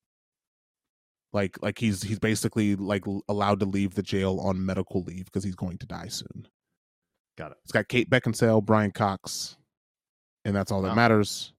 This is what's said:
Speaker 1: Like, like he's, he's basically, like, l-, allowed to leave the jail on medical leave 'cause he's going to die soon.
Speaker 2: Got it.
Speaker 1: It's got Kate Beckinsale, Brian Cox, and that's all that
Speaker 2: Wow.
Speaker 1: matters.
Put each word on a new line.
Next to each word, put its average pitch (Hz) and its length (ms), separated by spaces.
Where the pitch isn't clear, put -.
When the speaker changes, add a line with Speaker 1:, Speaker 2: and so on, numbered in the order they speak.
Speaker 1:
Like, 98 320
like 101 160
he's, 107 240
he's 104 160
basically, 110 560
like, 98 320
l-, 98 200
allowed 101 340
to 104 40
leave 98 300
the 101 80
jail 95 360
on 95 260
medical 92 380
leave 90 280
'cause 98 120
he's 95 120
going 92 240
to - 80
die 87 200
soon. - 400
Speaker 2:
Got 78 160
it. - 100
Speaker 1:
It's - 80
got 110 160
Kate 123 240
Beckinsale, 113 520
Brian 107 280
Cox, - 680
and 101 100
that's 98 160
all 98 120
that 95 60
Speaker 2:
Wow. 104 60
Speaker 1:
matters. 110 640